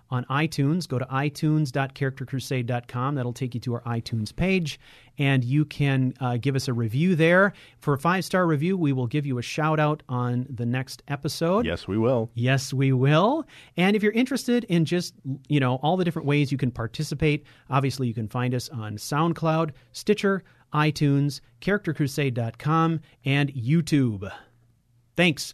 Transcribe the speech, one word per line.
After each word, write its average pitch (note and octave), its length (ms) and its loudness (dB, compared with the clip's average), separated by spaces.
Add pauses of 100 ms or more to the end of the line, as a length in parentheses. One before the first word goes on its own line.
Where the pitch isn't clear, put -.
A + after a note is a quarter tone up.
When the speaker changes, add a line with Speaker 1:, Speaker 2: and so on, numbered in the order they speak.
Speaker 1:
on B2 160 -2
iTunes. D3+ 640 0
Go B2+ 120 -4
to A#2+ 60 -6
itunes D3 680 0
dot C3+ 220 -4
character C3+ 320 -6
crusade B2+ 400 -4
dot A#2+ 240 -4
com. C3 260 -4
That'll B2 180 -4
take B2 200 -6
you A#2+ 80 -6
to A#2+ 140 -4
our A#2 80 -6
iTunes A#2 520 -4
page, F3+ 420 0 (400)
and C#3 260 2
you C#3 200 2
can, C3+ 560 0
uh, B2 180 -2
give C3+ 200 0
us C3 100 -4
a B2+ 60 0
review B2 420 2
there. F3 380 4 (260)
For C#3+ 140 0
a B2+ 40 0
five-star F3+ 480 0
review, E3 320 2
we D3+ 140 2
will C3 160 0
give C#3+ 180 -2
you C3 120 -2
a A#2+ 40 -4
shout-out D3+ 680 0
on B2 400 0
the A#2+ 160 -6
next B2+ 420 -4
episode. E3+ 580 -2
Speaker 2:
Yes, E2+ 220 -4
we F#2+ 100 -2
will. A2+ 360 2
Speaker 1:
Yes, C3 400 0
we C3+ 180 2
will. D#3 540 4 (320)
And F#3+ 180 4
if G3+ 80 0
you're G#3 80 2
interested A#3+ 540 0
in E3+ 180 2
just, F3 300 -2 (340)
you D3 140 2
know, B2+ 140 2
all D3+ 200 0
the F#3 80 2
different E3 240 -4
ways C#3+ 240 2
you C#3 60 0
can B2 140 -2
participate, D3 760 -2 (240)
obviously C3 400 0
you A2+ 40 -4
can A2 140 -6
find B2 260 -2
us B2 160 -4
on G#2+ 280 -8
SoundCloud, D#3+ 720 0 (220)
Stitcher, G3+ 500 0 (300)
iTunes, C#3+ 680 2 (180)
character G3 340 -2
crusade C#3 400 -2
dot A2+ 240 -4
com, D#3+ 420 2 (260)
and C#3 280 2
YouTube. B2 760 2 (880)
Thanks, B2+ 360 0